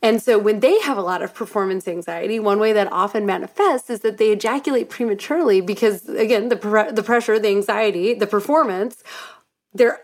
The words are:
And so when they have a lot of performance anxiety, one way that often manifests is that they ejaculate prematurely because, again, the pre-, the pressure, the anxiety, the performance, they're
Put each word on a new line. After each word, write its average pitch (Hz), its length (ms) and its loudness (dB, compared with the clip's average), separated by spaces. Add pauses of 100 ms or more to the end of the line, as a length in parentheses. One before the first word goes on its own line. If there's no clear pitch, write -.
And 226 220 2
so 226 160 4
when 214 220 0
they 349 220 4
have 277 160 -2
a 196 40 -4
lot 180 200 -4
of 190 120 -10
performance 190 540 -4
anxiety, 170 500 -6
one 208 220 2
way 220 120 2
that 202 200 0
often 202 340 -2
manifests 269 640 -2
is 220 100 -6
that 208 180 -2
they 220 120 4
ejaculate 240 600 -2
prematurely 233 680 0
because, 202 480 -2
again, 220 420 0
the 233 60 2
pre-, 214 360 0
the 214 100 -2
pressure, 226 360 2
the 214 100 0
anxiety, 202 640 0
the 208 140 -2
performance, 214 720 0 (760)
they're 233 280 2